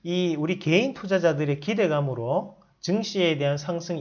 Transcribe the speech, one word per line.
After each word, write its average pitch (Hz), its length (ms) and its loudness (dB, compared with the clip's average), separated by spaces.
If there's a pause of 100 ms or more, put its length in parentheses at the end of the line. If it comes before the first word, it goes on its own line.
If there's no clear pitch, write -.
이 175 360 0
우리 165 200 0
개인 196 360 2
투자자들의 156 640 0
기대감으로 147 1000 0 (220)
증시에 185 560 0
대한 143 220 0
상승이 170 420 -6